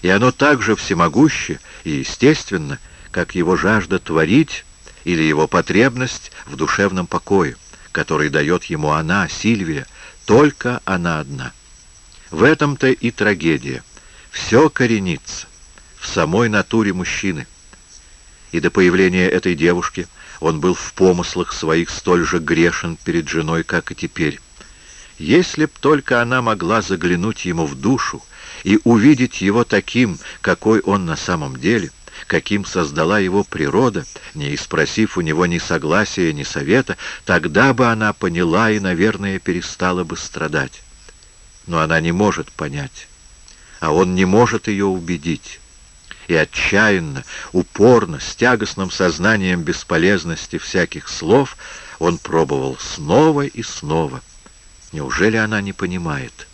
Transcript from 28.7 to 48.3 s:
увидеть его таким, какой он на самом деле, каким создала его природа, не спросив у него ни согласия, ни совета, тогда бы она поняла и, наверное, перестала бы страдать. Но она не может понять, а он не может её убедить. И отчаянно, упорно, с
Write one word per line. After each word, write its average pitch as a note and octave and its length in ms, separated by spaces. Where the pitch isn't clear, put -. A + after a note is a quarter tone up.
увидеть A#2+ 560
его G2+ 240
таким, G#2 540
какой G#2+ 400
он G2 260
на D#2+ 100
самом D2+ 400
деле, F2 340
каким G2 380
создала E2 540
его F#2+ 240
природа, C3 640
не C#2+ 220
спросив - 600
у F#2 60
него D#2+ 240
ни E2+ 120
согласия, E2 760
ни C#2+ 120
совета, D2 520
тогда F2+ 480
бы B2 140
она A2 260
поняла F2+ 580
и, G#2+ 80
наверное, F#2+ 600
перестала F2+ 680
бы E2 120
страдать. - 680
Но E2+ 140
она D#2+ 200
не E2+ 120
может F#2 400
понять, C#2+ 560
а D#2+ 100
он F2+ 240
не F#2 100
может A2 440
её G2+ 180
убедить. E2+ 720
И E2+ 60
отчаянно, E2 880
упорно, G2+ 680
с - 160